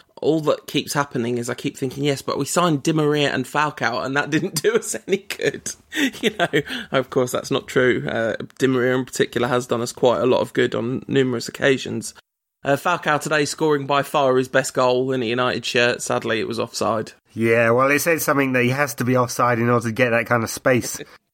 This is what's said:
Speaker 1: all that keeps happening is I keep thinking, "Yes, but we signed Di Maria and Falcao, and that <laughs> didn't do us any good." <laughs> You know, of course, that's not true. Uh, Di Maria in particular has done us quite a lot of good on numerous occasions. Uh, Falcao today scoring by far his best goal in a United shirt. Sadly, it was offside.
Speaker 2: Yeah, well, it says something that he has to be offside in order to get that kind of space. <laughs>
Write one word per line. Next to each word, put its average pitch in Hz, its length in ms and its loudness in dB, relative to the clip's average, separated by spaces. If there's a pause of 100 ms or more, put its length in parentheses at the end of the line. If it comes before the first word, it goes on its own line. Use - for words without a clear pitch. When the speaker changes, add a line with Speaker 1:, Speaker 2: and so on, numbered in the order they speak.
(220)
Speaker 1:
all 160 200 2
that 147 260 0
keeps - 260 -4
happening 123 460 -2
is 117 100 -6
I 120 60 -6
keep - 220 -6
thinking, 135 260 -6
"Yes, 139 180 0
but - 160 -4
we 139 80 -2
signed 165 380 2
Di 165 80 2
Maria 147 420 2
and 127 100 0
Falcao, 123 640 -2
and 135 100 -4
that 143 140 0
<laughs> - 0 -
didn't 156 320 -2
do 220 140 2
us - 200 -4 (120)
any 196 100 2
good." - 540 -6 (220)
<laughs> 285 280 -2
You 233 100 0
know, 160 300 0 (300)
of 131 180 -2
course, 127 220 0
that's - 200 -4
not - 160 -2
true. 127 400 2
Uh, 113 280 -2 (220)
Di 131 100 2
Maria 127 280 2
in 131 100 -2
particular - 420 -2
has 123 200 -2
done 120 140 -2
us 120 100 -4
quite 117 300 2
a 120 40 2
lot 127 160 4
of 120 120 -6
good 123 220 0
on 117 320 -4
numerous 127 400 0
occasions. 127 680 -2 (500)
Uh, 139 120 2
Falcao 156 440 0
today 151 260 0
scoring 147 400 0
by 139 180 2
far 135 340 2
his 131 100 2
best 131 260 0
goal 127 380 2
in 131 100 0
a 117 40 -2
United 120 400 0
shirt. 120 360 2
Sadly, 117 380 -2
it 104 80 -2
was 113 120 -6
offside. 110 520 -4 (220)
Speaker 2:
Yeah, 113 380 2
well, 131 200 4
it 143 80 2
says 160 240 0
something 139 300 2
that 127 100 2
he 120 60 2
has 135 260 -2
to - 80 -2
be 127 140 2
offside 123 420 0
in 117 100 2
order 120 180 2
to 117 40 -2
get 120 200 2
that 113 160 2
kind 117 160 2
of 107 60 -4
space. - 560 0
<laughs> - 60 -20 (220)